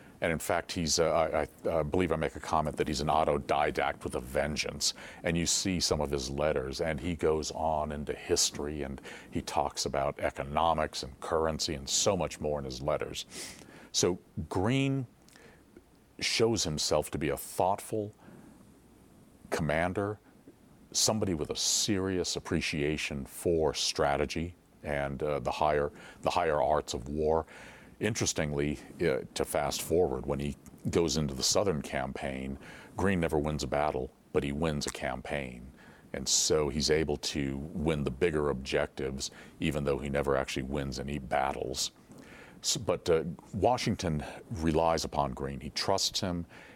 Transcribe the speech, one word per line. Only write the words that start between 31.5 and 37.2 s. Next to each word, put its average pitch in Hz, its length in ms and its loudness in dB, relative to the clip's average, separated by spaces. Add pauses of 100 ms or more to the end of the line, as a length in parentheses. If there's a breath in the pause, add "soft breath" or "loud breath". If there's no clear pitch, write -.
campaign, 67 760 -4 (380 loud breath)
Greene 92 240 2
never 80 180 2
wins 76 240 0
a 73 40 -4
battle, 73 440 0 (220)
but 73 100 2
he 69 100 0
wins 73 340 0
a - 40 -4
campaign. 65 760 -6 (460 loud breath)
And 65 160 -4
so 78 400 4
he's 73 220 0
able 76 280 4
to 67 420 -2 (120)